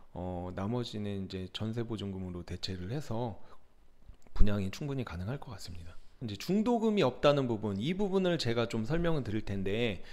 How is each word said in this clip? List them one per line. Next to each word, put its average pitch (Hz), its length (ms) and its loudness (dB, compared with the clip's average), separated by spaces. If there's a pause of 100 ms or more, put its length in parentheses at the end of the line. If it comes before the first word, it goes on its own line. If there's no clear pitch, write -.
(140)
어, 90 420 -6
나머지는 104 720 -4
이제 92 280 -8
전세 110 300 -4
보증금으로 95 600 -6
대체를 92 480 -8
해서 113 500 -4 (920)
분양이 101 380 10
충분히 139 320 -4
가능할 104 360 -6
것 135 120 -12
같습니다. 92 460 -10 (260)
이제 107 120 -6
중도금이 214 640 2
없다는 139 460 4
부분, 107 300 0
이 135 180 0
부분을 190 420 2
제가 117 300 0
좀 110 180 -2
설명을 160 380 2
드릴 104 180 -2
텐데, 101 720 -2